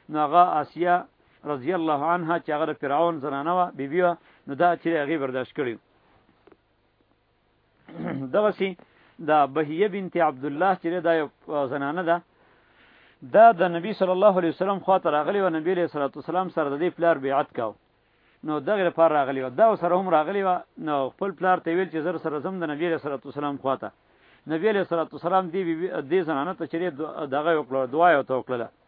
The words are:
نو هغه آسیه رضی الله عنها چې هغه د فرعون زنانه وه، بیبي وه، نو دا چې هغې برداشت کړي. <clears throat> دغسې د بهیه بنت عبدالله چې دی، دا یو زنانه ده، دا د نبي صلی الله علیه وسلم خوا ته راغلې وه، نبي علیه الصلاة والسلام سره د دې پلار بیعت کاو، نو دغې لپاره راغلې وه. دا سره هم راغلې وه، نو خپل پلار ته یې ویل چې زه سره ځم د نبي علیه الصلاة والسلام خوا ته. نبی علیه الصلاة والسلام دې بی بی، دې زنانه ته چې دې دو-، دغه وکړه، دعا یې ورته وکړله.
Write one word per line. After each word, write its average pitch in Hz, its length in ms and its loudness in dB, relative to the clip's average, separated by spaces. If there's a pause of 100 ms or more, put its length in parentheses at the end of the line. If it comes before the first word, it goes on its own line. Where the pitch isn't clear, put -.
نو 151 100 -4
هغه 151 240 6 (180)
آسیه 175 440 0 (380)
رضی 147 300 -4
الله 156 320 0
عنها 170 340 0
چې - 120 -12
هغه 151 140 0
د 151 160 -2
فرعون 151 380 0
زنانه 143 360 -4
وه، 180 220 0
بیبي 139 240 -2
وه، 175 160 2 (300)
نو 139 80 -8
دا 170 200 2
چې 165 140 -4
هغې 156 320 0
برداشت 127 360 -6
کړي. 123 180 -4 (2250)
<clears throat> 135 460 -8
دغسې 196 340 0 (500)
د 151 260 4
بهیه 156 420 0
بنت 185 300 -6
عبدالله 151 580 0
چې 175 140 -8
دی، 180 100 -4
دا 165 140 0
یو 151 160 0 (440)
زنانه 147 300 -4
ده، 170 180 0 (1000)
دا 208 280 8
د 175 120 2
نبي 175 300 -2
صلی 185 180 0
الله 185 280 4
علیه 170 100 0
وسلم 190 300 -2
خوا 185 180 2
ته 175 120 0
راغلې 151 320 0
وه، 190 80 2
نبي 160 220 -2
علیه 175 120 0
الصلاة 143 320 -4
والسلام 170 340 -4
سره 156 200 -2
د 143 100 -4
دې 175 160 -2
پلار 170 200 2
بیعت 135 380 -2
کاو، 113 200 -6 (720)
نو 151 160 -4
دغې 196 280 0
لپاره 165 260 4
راغلې 139 300 0
وه. 131 60 -4
دا 202 260 4
سره 175 200 0
هم 185 140 0
راغلې 170 340 0
وه، 180 180 0 (160)
نو 143 320 -2
خپل 196 220 -6
پلار 180 260 0
ته 165 140 -4
یې 165 40 0
ویل 185 140 -2
چې 160 100 -6
زه 165 180 -4
سره 151 220 -6
ځم 185 200 -8
د 170 40 -4
نبي 151 220 -4
علیه 165 100 0
الصلاة 139 300 -6
والسلام 143 320 -6
خوا 131 180 -2
ته. 107 160 -10 (580)
نبی 165 200 0
علیه 202 100 0
الصلاة 165 320 -2
والسلام 180 380 0
دې 185 180 -4
بی 165 80 -2
بی، 170 120 -6
دې 170 380 -2
زنانه 156 280 -4
ته 170 120 -8
چې 165 160 -8
دې 180 160 -2
دو-، 156 280 -8
دغه 147 260 0 (100)
وکړه، 131 320 -2
دعا 170 180 6
یې 147 60 6
ورته 131 200 0
وکړله. 120 300 -4 (200)